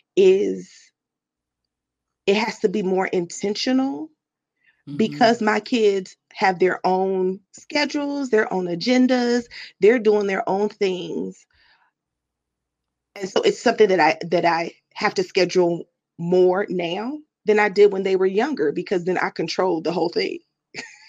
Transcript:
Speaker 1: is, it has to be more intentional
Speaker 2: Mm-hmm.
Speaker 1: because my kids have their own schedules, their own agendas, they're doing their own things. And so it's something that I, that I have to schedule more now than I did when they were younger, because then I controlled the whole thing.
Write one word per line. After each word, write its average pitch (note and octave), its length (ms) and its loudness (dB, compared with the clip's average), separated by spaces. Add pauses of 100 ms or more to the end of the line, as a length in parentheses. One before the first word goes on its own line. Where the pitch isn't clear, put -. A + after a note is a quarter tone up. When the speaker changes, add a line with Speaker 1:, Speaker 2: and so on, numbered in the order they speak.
(160)
Speaker 1:
is, F#3+ 760 2 (1400)
it G3+ 100 4
has G#3+ 240 -4
to G#3 80 2
be G3+ 140 -2
more F#3 240 0
intentional C4 1040 -4 (800)
Speaker 2:
Mm-hmm. C#3+ 80 -8
Speaker 1:
because A#3 440 2
my G#3+ 200 0
kids G3+ 560 0 (160)
have F#3+ 260 0
their F#3 260 0
own F#3+ 540 0 (140)
schedules, C#4+ 760 -4
their G#3+ 220 2
own F#3 140 -4
agendas, A#3+ 760 0 (340)
they're A3 200 6
doing G#3 280 2
their F#3+ 220 -4
own G3 200 0
things. F#3 760 -6 (1700)
And G3 140 -8
so G#3 120 0
it's G#3 200 0
something A3+ 280 4
that F#3 100 2
I, D#3 180 2 (100)
that E3+ 180 0
I E3+ 280 -2 (220)
have G#3 200 -2
to G3 80 -2
schedule F3 600 0 (340)
more F3+ 500 2
now F#3 480 -6 (280)
than G#3+ 140 4
I G#3 100 2
did G3+ 240 6
when F#3+ 100 -4
they F#3+ 140 0
were F#3+ 100 2
younger, G3 440 0
because F3 340 -4
then F3+ 120 -2
I F#3+ 140 -2
controlled E3+ 540 -2
the D3+ 80 0
whole F3 160 -2
thing. F#3 300 -4 (680)